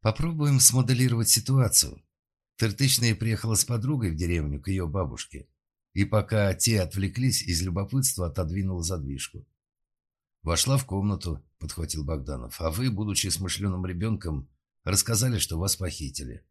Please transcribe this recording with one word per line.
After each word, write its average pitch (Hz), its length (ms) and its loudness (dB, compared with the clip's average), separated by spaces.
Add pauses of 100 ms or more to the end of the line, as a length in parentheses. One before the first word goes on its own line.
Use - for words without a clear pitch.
Попробуем 147 580 2
смоделировать 123 680 4
ситуацию. 117 720 2 (540)
Тыртычная 117 580 2
приехала 113 400 0
с - 80 2
подругой 120 480 0
в 78 40 -2
деревню 78 460 0
к - 60 -8
ее 95 180 -2
бабушке, 71 640 -6 (460)
и 98 100 2
пока 104 500 2
те 107 280 2
отвлеклись, 98 600 0
из 87 200 0
любопытства 95 640 0
отодвинула 90 560 -2
задвижку. 69 640 -6 (920)
«Вошла 120 360 2
в 135 80 -2
комнату», 95 580 -2 (160)
подхватил 78 440 -8
Богданов, 69 580 -6
«а 82 80 0
вы, 117 220 0
будучи 104 360 -2
смышленым 92 580 -2
ребенком, 87 640 -4 (340)
рассказали, 110 540 0
что 87 200 -2
вас 95 180 0
похитили. 69 760 -8